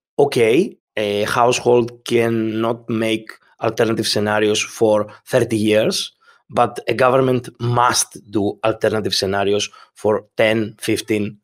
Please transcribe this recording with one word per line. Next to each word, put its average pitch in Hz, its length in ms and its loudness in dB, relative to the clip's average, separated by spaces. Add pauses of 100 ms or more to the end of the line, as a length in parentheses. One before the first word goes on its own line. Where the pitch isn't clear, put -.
(180)
okay, 139 580 2 (200)
a 104 280 -2
household 120 800 0
cannot 117 840 -2
make 110 420 -4 (300)
alternative 113 460 0
scenarios 107 540 0
for 107 460 0 (200)
thirty 120 300 0
years, 107 560 0 (380)
but 117 360 0
a 117 60 0
government 127 560 2 (120)
must 120 580 0 (120)
do 104 320 -2
alternative 107 520 -2
scenarios 101 560 -2 (240)
for - 320 -2 (100)
ten, 110 420 0
fifteen, 104 640 -4